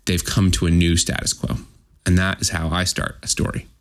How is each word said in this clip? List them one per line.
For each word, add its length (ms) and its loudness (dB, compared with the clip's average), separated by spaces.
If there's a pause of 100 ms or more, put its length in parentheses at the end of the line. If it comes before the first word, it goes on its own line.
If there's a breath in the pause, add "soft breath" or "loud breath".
they've 200 0
come 280 2
to 140 0
a 40 2
new 260 4
status 360 -2
quo. 240 -4 (500)
And 120 4
that 220 0
is 100 -2
how 180 -4
I 160 -2
start 380 -6
a 60 -16
story. 380 -4 (140)